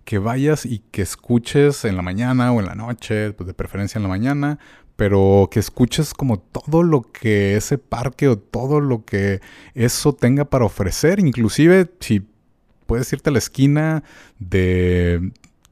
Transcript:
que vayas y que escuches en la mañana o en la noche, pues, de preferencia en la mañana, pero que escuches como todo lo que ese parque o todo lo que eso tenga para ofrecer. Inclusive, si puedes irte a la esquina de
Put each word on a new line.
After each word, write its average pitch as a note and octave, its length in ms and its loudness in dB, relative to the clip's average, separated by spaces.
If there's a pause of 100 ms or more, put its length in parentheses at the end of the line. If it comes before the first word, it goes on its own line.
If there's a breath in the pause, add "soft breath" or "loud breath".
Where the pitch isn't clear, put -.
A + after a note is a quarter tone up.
que G#2+ 140 -4
vayas C3+ 480 -2
y A2 140 -6 (100)
que G#2 120 -4
escuches C#3 840 0
en G2 120 -2
la F2+ 60 -4
mañana B2 500 0
o A#2 80 2
en F#2+ 60 -2
la F2 80 -10
noche, G#2+ 580 -6
pues, F2+ 140 -14
de F#2 80 -12
preferencia F#2+ 440 -6
en G#2+ 40 -2
la G2 60 -2
mañana, C#3+ 500 -2 (380 soft breath)
pero G2 540 4
que A2+ 100 0
escuches - 520 -2
como A#2+ 260 -2
todo - 440 -2
lo D#3 200 2
que G2+ 540 0
ese A#2 220 -2
parque B2+ 500 -4
o A#2+ 80 2
todo C3+ 440 -4
lo B2+ 240 -2
que G2 360 -2 (340 loud breath)
eso B2 380 0
tenga C#3 320 0
para C3 220 0
ofrecer. B2 540 0
Inclusive, D3+ 680 4 (100)
si G2+ 260 -2 (600)
puedes B2 260 -2
irte D3 180 -2
a - 20 0
la B2 60 2
esquina D3+ 680 0 (340 loud breath)
de F2+ 960 0 (400)